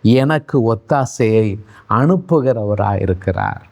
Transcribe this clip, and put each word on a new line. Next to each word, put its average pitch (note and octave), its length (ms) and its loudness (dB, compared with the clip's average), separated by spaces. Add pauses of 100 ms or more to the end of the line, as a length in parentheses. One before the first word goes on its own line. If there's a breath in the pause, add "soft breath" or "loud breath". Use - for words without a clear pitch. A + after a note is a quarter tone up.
எனக்கு C3 720 2
ஒத்தாசையை A2 840 0 (320 loud breath)
அனுப்புகிறவராயிருக்கிறார். G#2 1700 -2 (120)